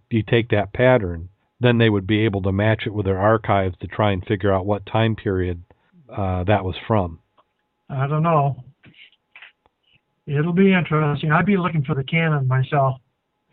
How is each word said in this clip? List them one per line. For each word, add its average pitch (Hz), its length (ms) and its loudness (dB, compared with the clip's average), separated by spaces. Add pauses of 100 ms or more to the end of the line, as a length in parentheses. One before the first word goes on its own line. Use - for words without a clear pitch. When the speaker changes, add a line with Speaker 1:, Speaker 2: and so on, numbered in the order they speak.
Speaker 1:
you 110 140 0
take 117 260 0
that 104 240 -2
pattern, 95 560 0 (300)
then 120 200 2
they 113 100 4
would 101 180 -2
be 107 160 2
able 101 200 -2
to 98 80 -2
match 107 340 0
it 107 80 -6
with 101 120 -4
their 95 140 -2
archives 101 600 2
to 92 60 -12
try 104 240 0
and 95 140 -4
figure 101 280 0
out 92 120 0
what 101 200 -2
time 110 300 0
period, 90 460 -4 (480)
uh, 92 340 -4
that 98 200 2
was 92 120 -6 (120)
from. 90 320 0 (720)
Speaker 2:
I 139 160 -4
don't 156 180 -2
know. 147 400 0 (1600)
It'll 151 260 -2
be 190 200 6
interesting. 156 580 0
I'd 175 140 2
be 202 120 2
looking 170 260 -2
for 147 120 -2
the 135 80 -4
cannon 151 440 0
myself. 131 500 0 (540)